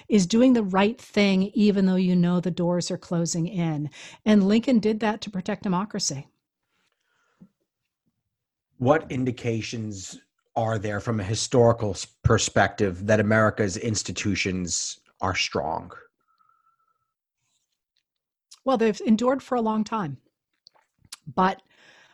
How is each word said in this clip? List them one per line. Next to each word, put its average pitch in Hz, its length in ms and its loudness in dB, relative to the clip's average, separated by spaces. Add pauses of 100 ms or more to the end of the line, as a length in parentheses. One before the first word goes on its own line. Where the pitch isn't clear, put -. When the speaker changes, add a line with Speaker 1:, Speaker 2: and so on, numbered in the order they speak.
Speaker 1:
is 202 180 4
doing 240 260 6
the 233 120 2
right 196 360 0
thing 196 540 2
even 202 320 4
though 185 100 2
you 180 200 2
know 175 240 2
the 180 100 -2
doors 175 400 -2
are 175 80 -6
closing 170 480 -4
in. 160 420 -4 (360)
And 202 240 6
Lincoln 233 320 2
did 214 200 0
that 220 220 -2
to 208 80 -12
protect 190 320 -6
democracy. 180 640 -4 (2500)
Speaker 2:
What 147 320 2
indications 113 1120 -6 (360)
are 113 220 -2
there 104 200 -4
from 110 220 -4
a 95 40 -6
historical 113 680 2
s-, - 140 -8
perspective 98 1000 0
that 107 140 4
America's 107 560 2
institutions 95 1200 -4 (220)
are 92 160 -2
strong? 82 560 -4 (2750)
Speaker 1:
Well, 262 120 0
they've 220 300 0
endured 247 360 0
for - 120 -6
a 240 60 0
long 220 240 -2
time. 175 340 -6 (1120)
But 190 300 -2 (520)